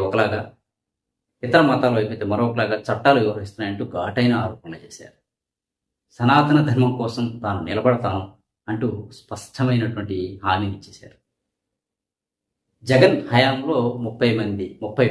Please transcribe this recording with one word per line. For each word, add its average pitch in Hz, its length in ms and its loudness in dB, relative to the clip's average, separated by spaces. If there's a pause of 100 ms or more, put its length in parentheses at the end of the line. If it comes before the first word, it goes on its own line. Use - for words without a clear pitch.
ఒకలాగా, 101 360 0 (1040)
ఇతర 160 260 4
మతాల 123 260 2
వైపు 110 180 0
అయితే 107 180 -8
మరొకలాగా 113 460 0 (100)
చట్టాలు 123 340 4
వ్యవహరిస్తున్నాయంటూ 101 640 -4 (120)
ఘాటైన 104 380 0 (100)
ఆరోపణలు - 400 -10
చేశారు. - 340 -20 (1000)
సనాతన 147 400 4 (100)
ధర్మం 123 220 2 (100)
కోసం 117 240 -4 (180)
తాను 98 260 -4
నిలబడతాను 107 540 0 (440)
అంటూ 113 220 -4 (280)
స్పష్టమైనటువంటి 107 1000 -4 (260)
హామీని 98 340 -2
ఇచ్చేశారు. - 400 -20 (1700)
జగన్ 135 340 6 (140)
హయాంలో 135 460 2 (280)
ముప్పై 117 320 0
మంది, 101 280 -4 (160)
ముప్పై - 300 0